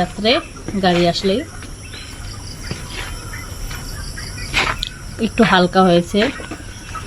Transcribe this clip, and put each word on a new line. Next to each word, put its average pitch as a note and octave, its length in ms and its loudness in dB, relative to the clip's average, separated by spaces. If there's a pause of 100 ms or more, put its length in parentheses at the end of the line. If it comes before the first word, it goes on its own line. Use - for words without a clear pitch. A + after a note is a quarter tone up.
রাত্রে G3 300 2 (540)
গাড়ি F3 180 6 (100)
আসলেই। G3 280 2 (3750)
একটু - 240 4
হালকা F3+ 380 6
হয়েছে। F3 320 4 (880)